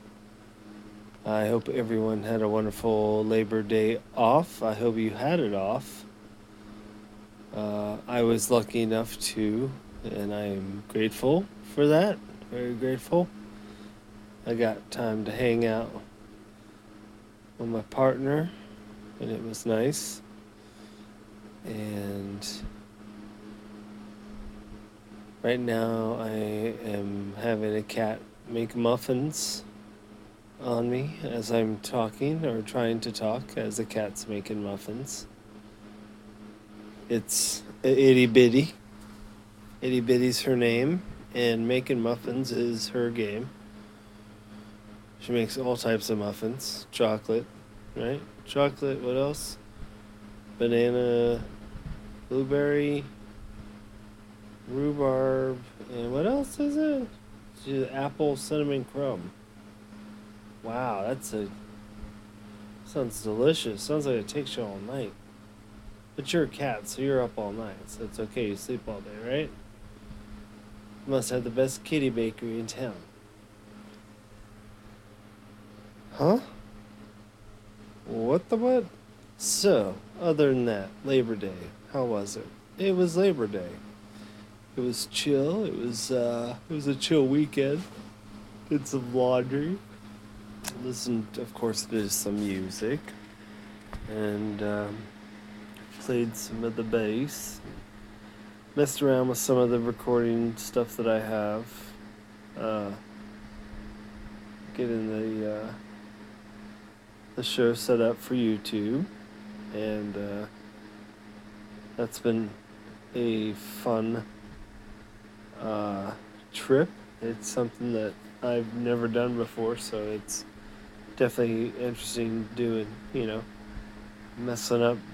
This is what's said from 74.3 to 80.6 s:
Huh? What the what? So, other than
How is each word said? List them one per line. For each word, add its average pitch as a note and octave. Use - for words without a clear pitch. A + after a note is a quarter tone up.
Huh? F3+
What A#2+
the A3+
what? B3
So, A#2
other D3+
than B2+